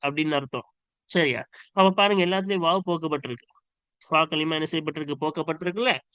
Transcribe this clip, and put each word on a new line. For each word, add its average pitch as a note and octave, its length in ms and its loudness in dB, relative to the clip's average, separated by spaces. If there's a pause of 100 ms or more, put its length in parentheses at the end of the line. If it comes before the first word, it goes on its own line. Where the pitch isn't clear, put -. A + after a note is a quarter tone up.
அப்படின்னு D3+ 280 0
அர்த்தம். C3+ 300 -4 (400)
சரியா? D3 400 0 (280)
அப்ப F#3+ 180 6
பாருங்க, G3+ 340 4
எல்லாத்துலயும் F#3+ 380 0
வாவு E3+ 240 2
போக்கப்பட்டிருக்கு. D3+ 720 -4 (500)
ஃபா D#3+ 80 4
கலிமா D#3 340 0
என்ன D#3 180 -2
செய்யப்பட்டிருக்கு? D3+ 500 -4
போக்கப்பட்டிருக்குல்ல? E3 760 -2 (160)